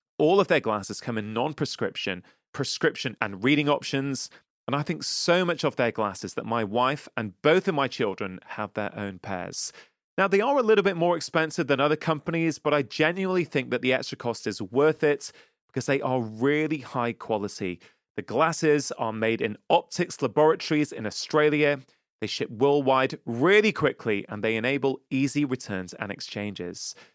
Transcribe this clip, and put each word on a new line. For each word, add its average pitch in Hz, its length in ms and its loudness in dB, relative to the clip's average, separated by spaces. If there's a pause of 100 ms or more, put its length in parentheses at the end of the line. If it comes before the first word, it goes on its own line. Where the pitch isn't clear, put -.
(200)
All 165 200 6
of 185 100 2
their 160 100 4
glasses 107 420 -4
come 117 160 -4
in 107 160 -6
non-prescription, 117 880 -4 (320)
prescription 131 640 -2
and 98 240 -4
reading 143 240 4
options. 139 600 -2 (380)
And 143 80 -2
I 143 60 -2
think 147 220 -6
so 180 400 2
much 175 200 -2
of 143 120 0
their 123 160 2
glasses 101 440 -4
that 113 100 -4
my 113 180 0
wife 123 440 0 (100)
and 110 240 -6
both 175 260 4
of 185 80 -2
my 139 120 2
children 98 580 -4
have - 280 -8
their 104 240 -6
own 98 220 -8
pairs. 95 540 -8 (420)
Now, 190 120 2
they 196 120 4
are 277 200 2
a 254 40 2
little 214 200 4
bit 190 120 2
more 175 220 2
expensive 160 480 -2
than 139 140 2
other 147 160 4
companies, 160 640 -2
but 147 120 0
I 147 120 2
genuinely 180 600 0
think 127 280 -2
that 123 100 -2
the 127 100 2
extra 127 240 0
cost - 300 -6
is 107 160 -4
worth 135 420 2
it 147 280 0 (360)
because - 200 -6
they 139 120 2
are 131 220 0
really 143 560 0
high 120 360 -4
quality. 98 680 -4 (340)
The 107 60 -6
glasses 151 680 2
are 113 200 -4
made 110 300 0
in 104 160 -4 (140)
Optics 170 500 0
Laboratories 151 720 2
in 113 160 -8
Australia. 147 720 2 (420)
They 110 60 -4
ship - 240 -6
worldwide 131 720 2
really 185 460 4
quickly, 117 580 0
and 107 140 -6
they 113 120 2
enable 131 540 0
easy 135 340 0
returns 104 520 -6
and 101 160 -8
exchanges. 95 840 -8 (220)